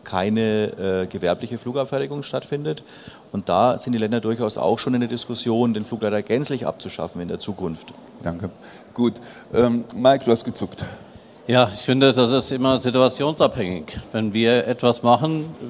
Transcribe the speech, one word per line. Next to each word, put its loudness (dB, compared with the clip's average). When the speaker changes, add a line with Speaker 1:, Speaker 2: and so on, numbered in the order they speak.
Speaker 1:
keine, 0
äh, -4
gewerbliche -2
Flugabfertigung -4
stattfindet. -6
Und -6
da 4
sind -4
die 0
Länder 0
durchaus -2
auch 2
schon -2
in 2
der -2
Diskussion, 0
den -4
Flugleiter -2
gänzlich -2
abzuschaffen -8
in -8
der -6
Zukunft. -8
Speaker 2:
Danke. -6
Gut. 2
Ähm, 2
Mike, 4
du 4
hast 2
gezuckt. -8
Speaker 3:
Ja, 4
ich -12
finde, 4
das 4
ist 0
immer 2
situationsabhängig. 0
Wenn -2
wir 4
etwas 0
machen, 2